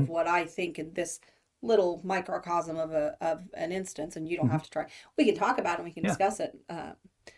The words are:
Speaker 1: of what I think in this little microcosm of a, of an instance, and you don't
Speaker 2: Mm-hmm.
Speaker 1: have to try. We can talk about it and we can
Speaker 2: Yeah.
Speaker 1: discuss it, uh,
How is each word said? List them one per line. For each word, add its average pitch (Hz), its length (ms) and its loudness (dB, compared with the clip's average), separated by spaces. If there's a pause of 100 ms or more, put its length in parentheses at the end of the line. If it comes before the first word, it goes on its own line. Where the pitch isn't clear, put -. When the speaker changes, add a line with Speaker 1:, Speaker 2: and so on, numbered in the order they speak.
Speaker 1:
of 135 60 2
what 165 200 2
I 175 160 4
think 170 340 -6
in 160 160 -8
this 170 260 -4 (420)
little 196 420 4
microcosm 175 720 -2
of 160 160 -2
a, 151 280 0
of 165 340 -2
an 165 180 -4
instance, 185 440 -6
and 160 120 -6
you 175 80 -2
don't 135 100 4
Speaker 2:
Mm-hmm. - 60 4
Speaker 1:
have 156 120 2
to - 60 -20
try. - 160 -4 (300)
We 294 80 6
can 214 100 6
talk 233 240 2
about 175 160 0
it 170 60 -4
and 170 60 -10
we 170 60 -10
can 165 120 -4
Speaker 2:
Yeah. 190 60 4
Speaker 1:
discuss 196 300 2
it, - 160 -4 (120)
uh, 165 240 -8 (460)